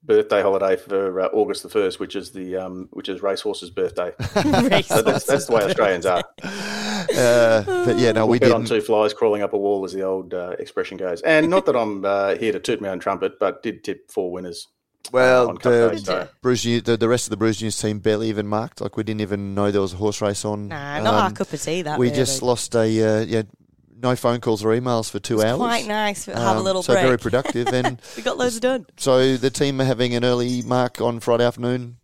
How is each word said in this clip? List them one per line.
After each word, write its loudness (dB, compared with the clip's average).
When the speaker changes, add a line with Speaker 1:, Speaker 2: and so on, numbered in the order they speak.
Speaker 1:
birthday 4
holiday 2
for, -2
uh, 0
August 0
the -14
first, 0
which -8
is -10
the, -10
um, -10
which -10
is -8
Racehorse's -4
birthday. -4
Speaker 2:
<laughs> 2
Speaker 1:
So 2
that's, 0
that's 0
the 0
way 4
Australians 2
are. 2
Speaker 3:
Uh, 6
but 2
yeah, 4
no, 2
Speaker 1:
We'll 4
Speaker 3:
we 4
Speaker 1:
bet 6
on 4
Speaker 3:
didn't. -6
Speaker 1:
two -4
flies 2
crawling 2
up -4
a 0
wall, 0
as -8
the -4
old, -4
uh, -6
expression -6
goes. -4
And 4
not 2
that 2
I'm, -2
uh, 2
here -2
to -2
toot -2
my -6
own -6
trumpet, -4
but -2
did -8
tip -10
four -4
winners, -12
uh, -16
Speaker 3:
Well, 4
Speaker 1:
on -8
Cup 2
Speaker 3:
the 4
Speaker 1:
Day, -4
so. -4
Speaker 3:
Brews 0
News, 0
the, 2
the 2
rest 0
of -10
the 0
Brews 0
News -4
team -2
barely 0
even -2
marked. -4
Like, -6
we -2
didn't -4
even -4
know 2
there 2
was -2
a -12
horse -2
race -2
on. -6
Speaker 2:
Nah, -8
not 0
our 2
Speaker 3:
Um, -6
Speaker 2:
cup -8
of -8
tea, -4
that -4
Speaker 3:
we 2
Speaker 2:
really. -2
Speaker 3:
just -2
lost -2
a, 4
uh, 2
yeah, -2
no 2
phone 0
calls 0
or 2
emails 0
for -8
two -4
Speaker 2:
It's 4
Speaker 3:
hours. 0
Speaker 2:
quite -2
nice -4
to -10
have 0
a 0
Speaker 3:
Um, -4
Speaker 2:
little 0
Speaker 3:
so 2
very 4
Speaker 2:
break. 2
Speaker 3:
productive. -2
And -2
Speaker 2:
<laughs> -14
We -12
got -2
loads -2
done. -2
Speaker 3:
so 4
the 0
team -2
are 2
having 0
an 0
early 0
mark 0
on -2
Friday 2
afternoon -2